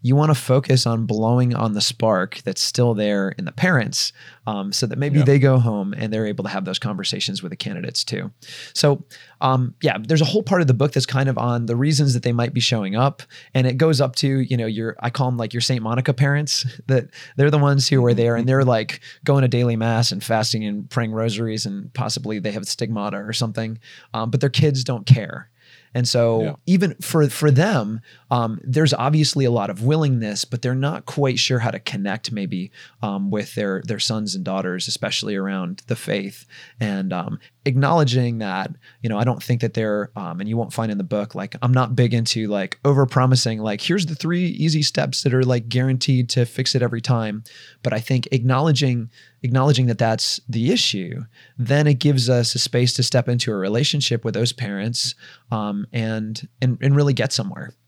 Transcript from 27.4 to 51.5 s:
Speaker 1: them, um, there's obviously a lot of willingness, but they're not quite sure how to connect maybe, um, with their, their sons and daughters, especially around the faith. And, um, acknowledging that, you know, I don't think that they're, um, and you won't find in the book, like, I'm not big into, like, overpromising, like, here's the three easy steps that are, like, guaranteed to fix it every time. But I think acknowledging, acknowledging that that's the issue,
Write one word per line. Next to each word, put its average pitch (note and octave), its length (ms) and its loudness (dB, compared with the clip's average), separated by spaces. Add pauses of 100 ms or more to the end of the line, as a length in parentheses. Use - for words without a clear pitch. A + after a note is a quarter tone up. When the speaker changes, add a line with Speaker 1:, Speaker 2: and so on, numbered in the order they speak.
Speaker 1:
them, B2 520 2 (280)
um, A#2 320 0
there's C3+ 300 2
obviously C#3+ 540 2
a A#2+ 40 4
lot G#2 200 0
of G2 120 -8
willingness, B2 640 0
but A#2+ 160 -8
they're B2+ 140 -2
not C#3 320 -4
quite C3+ 320 -2
sure - 220 0
how A2+ 100 -2
to F#2+ 80 -6
connect G2 540 -6
maybe, G2 380 -6 (320)
um, G2 280 -4
with G#2 240 -4
their, G2 320 -2
their G#2 120 -4
sons G#2+ 360 -4
and F#2+ 100 -8
daughters, F#2 440 -4
especially - 480 -4
around F#2+ 500 -6
the - 100 -4
faith. G2 480 -6 (360)
And, G2 340 -2
um, - 240 -6 (260)
acknowledging C3 760 2
that, G2 320 -4 (320)
you - 60 -2
know, G#2+ 100 -2
I A2+ 60 2
don't B2 180 -2
think A#2+ 200 -2
that A2+ 120 -2
they're, G#2 420 -2
um, F2 240 -8
and G2+ 80 -6
you A2 80 -2
won't A2+ 160 -4
find A2+ 200 -4
in G2+ 60 -4
the G2 60 -4
book, G#2 300 -4
like, G2 280 -10
I'm B2 100 4
not B2+ 240 2
big B2 180 4
into, A#2 320 -2
like, G2 380 -4
overpromising, C3 760 2
like, G#2+ 200 -4
here's F3 260 0
the D#3+ 80 -4
three F3 320 -2
easy D#3 360 0
steps C3 400 -2
that B2 120 2
are, C3 100 4
like, B2 240 0
guaranteed B2+ 600 2
to B2 160 2
fix - 280 -4
it B2+ 80 2
every A#2 180 -2
time. A2 420 -2 (400)
But A#2+ 100 -2
I A2 80 -2
think B2 320 -2
acknowledging, C3 800 2 (320)
acknowledging C3 440 2
that A#2 120 0
that's A2+ 500 0
the A#2 240 0
issue, F#2 520 -2 (340)